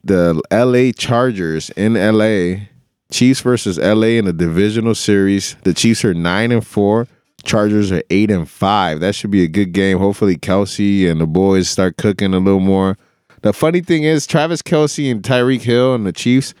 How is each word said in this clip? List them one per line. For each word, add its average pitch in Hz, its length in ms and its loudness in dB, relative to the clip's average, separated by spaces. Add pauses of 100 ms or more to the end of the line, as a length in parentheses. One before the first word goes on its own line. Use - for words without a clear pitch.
the 85 360 2 (100)
L 123 260 2
A 127 160 2
Chargers 101 800 -2
in 110 260 0
L 107 260 2
A. 101 460 -2 (420)
Chiefs 127 300 2
versus 110 400 -2
L 107 240 2
A 113 120 2
in 107 100 0
the 90 60 0
divisional 104 640 0
series. 98 680 0
The 90 100 2
Chiefs 113 300 0
are 95 100 2
nine 92 380 -2
and 113 120 0
four. 107 440 0 (360)
Chargers 104 480 0
are 87 160 -2
eight 104 220 2
and 87 180 -2
five. 95 520 -2
That 98 140 -2
should - 160 -8
be 98 140 2
a 82 40 0
good 90 240 -2
game. 95 260 2
Hopefully 98 380 0
Kelce 98 760 0
and 80 100 -2
the 82 60 -2
boys 92 420 2
start 92 300 -2
cooking 98 340 -2
a 92 60 0
little 95 220 2
more. 95 360 0 (460)
The 104 100 0
funny 170 300 0
thing 165 220 0
is, 156 220 0
Travis 160 360 -2
Kelce 151 480 0
and 107 120 -4
Tyreek 123 380 0
Hill 123 340 2
and 110 120 -2
the 90 60 -2
Chiefs, 127 480 0